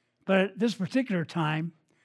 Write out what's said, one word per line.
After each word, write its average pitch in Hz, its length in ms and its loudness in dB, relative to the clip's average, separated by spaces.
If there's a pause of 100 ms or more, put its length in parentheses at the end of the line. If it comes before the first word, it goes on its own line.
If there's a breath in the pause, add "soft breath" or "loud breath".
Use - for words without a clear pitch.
(260)
But 190 140 4
at 196 200 0
this 220 160 2
particular 190 500 0
time, 160 480 -2 (320)